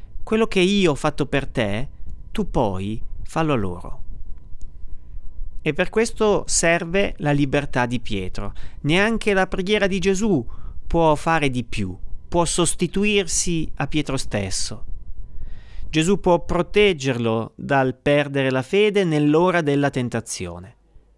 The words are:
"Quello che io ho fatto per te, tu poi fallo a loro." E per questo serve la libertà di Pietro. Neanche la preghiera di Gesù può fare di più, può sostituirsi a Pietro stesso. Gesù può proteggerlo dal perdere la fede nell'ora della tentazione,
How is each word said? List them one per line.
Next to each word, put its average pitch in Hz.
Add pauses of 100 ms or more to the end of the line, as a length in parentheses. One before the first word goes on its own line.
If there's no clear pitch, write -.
(220)
"Quello 220
che 196
io 190
ho 139
fatto 151
per -
te, 110 (460)
tu 202
poi 104 (220)
fallo 160
a 135
loro." 92 (1600)
E 156
per 180
questo 214
serve 170
la 147
libertà 139
di 120
Pietro. 98 (280)
Neanche 208
la 190
preghiera 190
di 190
Gesù 190 (400)
può 160
fare 151
di 127
più, 92 (300)
può 170
sostituirsi 180
a 143
Pietro 143
stesso. 104 (1040)
Gesù 160
può 170
proteggerlo 135
dal 131
perdere 139
la 131
fede 202
nell'ora 160
della 143
tentazione, 101 (420)